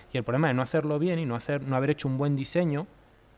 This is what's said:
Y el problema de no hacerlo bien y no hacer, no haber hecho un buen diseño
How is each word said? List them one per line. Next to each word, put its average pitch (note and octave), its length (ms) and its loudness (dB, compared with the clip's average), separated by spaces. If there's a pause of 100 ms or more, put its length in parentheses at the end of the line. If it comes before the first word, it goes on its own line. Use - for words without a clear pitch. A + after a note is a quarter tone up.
(120)
Y - 40 -2
el A#2+ 80 0
problema C#3+ 240 2
de B2+ 60 2
no B2+ 80 2
hacerlo D3+ 360 0
bien E3+ 200 0
y E3 80 -2
no A#2+ 100 -2
hacer, C#3+ 260 -4
no C3 140 -2
haber C3+ 140 2
hecho C#3+ 180 -2
un C3 100 0
buen C#3+ 160 2
diseño D3+ 520 0 (520)